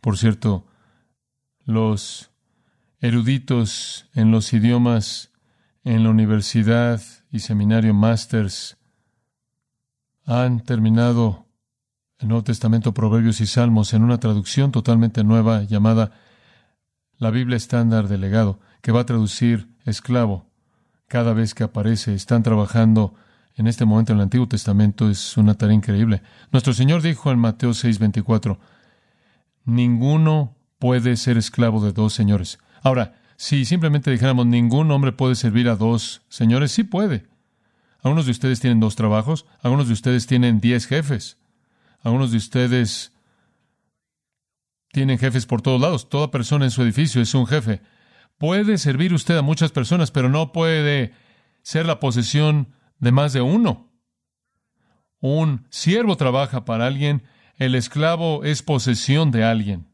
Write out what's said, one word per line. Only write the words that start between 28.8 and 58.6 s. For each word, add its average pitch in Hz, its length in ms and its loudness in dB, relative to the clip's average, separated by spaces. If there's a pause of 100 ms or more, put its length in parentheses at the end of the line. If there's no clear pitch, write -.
"Ninguno 131 880 0 (220)
puede 123 380 0
ser 120 200 0
esclavo 110 480 0
de 104 80 0
dos 107 220 0
señores". 101 440 0 (240)
Ahora, 127 380 -2 (160)
si 139 280 -2
simplemente 151 460 0
dijéramos, 123 360 2
"Ningún 120 440 2
hombre 139 220 0
puede 127 220 0
servir 120 340 0
a 113 80 0
dos 110 520 -2
señores", 120 440 0
sí 220 120 0
puede. 180 440 -4 (760)
Algunos 151 220 0
de 123 80 0
ustedes 127 280 -2
tienen 120 200 2
dos 110 160 0
trabajos, 110 500 -2 (140)
algunos 131 280 0
de 117 40 0
ustedes 123 340 -2
tienen 123 340 2
diez 120 260 0
jefes, 131 520 -6 (600)
algunos 120 320 -2
de 117 60 0
ustedes 123 720 -2 (1800)
tienen 135 280 0
jefes 123 280 -2
por 117 160 -4
todos 131 180 0
lados. 147 280 -2
Toda 147 220 -4
persona 139 340 -2
en 131 60 2
su 123 120 -2
edificio 123 400 0
es 110 120 -2
un 131 120 2
jefe. 113 360 -2 (540)
Puede 196 420 0
servir 147 360 0
usted 170 220 0
a 151 60 2
muchas 151 280 0
personas, 151 400 -2
pero 127 180 0
no 151 240 -2
puede 147 600 -2 (480)
ser 160 240 -4
la 160 140 -2
posesión 143 760 0 (240)
de 120 120 0
más 139 220 2
de 131 80 -2
uno. 160 500 0 (1300)
Un 147 500 -2
siervo 202 460 -2
trabaja 127 480 -2
para 117 220 -4
alguien, 139 360 -2 (340)
el 127 180 -2
esclavo 156 680 -2
es 147 180 -4